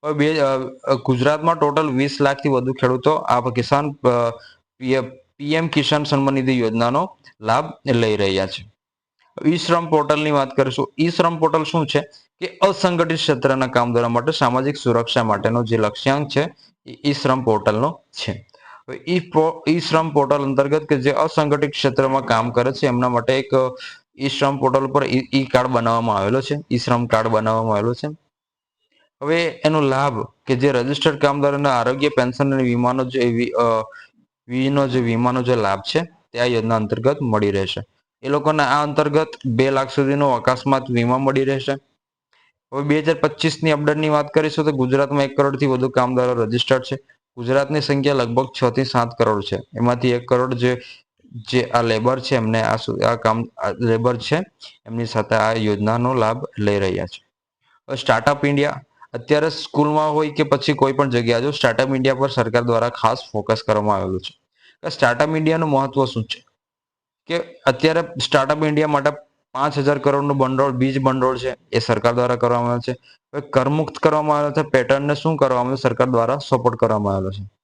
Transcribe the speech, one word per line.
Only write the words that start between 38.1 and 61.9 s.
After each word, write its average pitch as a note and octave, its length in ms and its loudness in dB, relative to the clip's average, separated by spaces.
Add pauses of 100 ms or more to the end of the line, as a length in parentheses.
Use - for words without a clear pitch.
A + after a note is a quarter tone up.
એ B2+ 80 -8
લોકોને D3+ 340 2
આ C#3+ 200 2
અંતર્ગત D3 440 0 (180)
બે C3 260 2
લાખ C3+ 180 0
સુધીનો C#3+ 420 2
અકસ્માત B2+ 580 0
વીમા A#2+ 280 0
મળી C3+ 260 0
રહેશે. C3+ 320 -2 (960)
હવે C#3 100 -4
બે D3 160 2
હજાર D#3 160 0
પચીસની D#3+ 560 -2
અપડેટની D3+ 380 0
વાત D3 240 0
કરીશું D#3 320 0
તો D3+ 60 2
ગુજરાતમાં C#3 520 0
એક C#3 140 -4
કરોડથી C#3 280 0
વધુ C3 240 0
કામદારો B2+ 440 0
રજિસ્ટર્ડ A#2+ 500 0
છે. C#3 120 -8 (400)
ગુજરાતની C#3 460 0
સંખ્યા C#3 320 0
લગભગ C3 340 0 (160)
છ B2 60 4
થી C3 160 0
સાત A#2+ 320 -2
કરોડ G#2+ 260 2
છે. - 120 -6
એમાંથી A#2+ 540 -2
એક A#2+ 180 -2
કરોડ B2+ 260 2
જે, B2 280 0 (680)
જે B2+ 140 2
આ - 180 0
લેબર A#2 380 0
છે B2+ 160 -2
એમને A2+ 260 0
આ A2 140 0
સુ-, - 280 -4
આ A2+ 120 2
કામ, A2+ 420 -2
આ G#2 120 -4
લેબર A#2 480 0
છે A#2 180 -4 (500)
એમની A2+ 200 -6
સાથે A2 300 -2
આ A2 180 2
યોજનાનો A2 600 0
લાભ A#2+ 320 0 (140)
લઈ G#2 200 2
રહ્યા F#2 260 -2
છે. - 220 -16 (600)
હવે C3 60 -6
સ્ટાર્ટઅપ C3+ 500 0
ઇન્ડિયા, C#3+ 380 0 (300)
અત્યારે D3 360 0
સ્કૂલમાં D3+ 640 -2
હોય D3+ 160 0
કે D3 140 -2
પછી C#3+ 300 0
કોઈ C3+ 200 2
પણ C#3 160 0
જગ્યાએ A#2 320 0
જો C#3+ 100 -2
સ્ટાર્ટઅપ C3+ 440 0